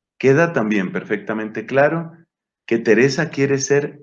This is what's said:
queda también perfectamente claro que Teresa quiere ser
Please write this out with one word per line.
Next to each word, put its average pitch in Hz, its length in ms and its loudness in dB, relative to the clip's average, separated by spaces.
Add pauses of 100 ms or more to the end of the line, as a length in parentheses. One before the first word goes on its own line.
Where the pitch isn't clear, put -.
(180)
queda 151 340 4
también 104 400 -2
perfectamente 107 760 -6
claro 156 460 0 (540)
que 117 120 0
Teresa 131 520 2
quiere 139 280 0
ser 143 440 -2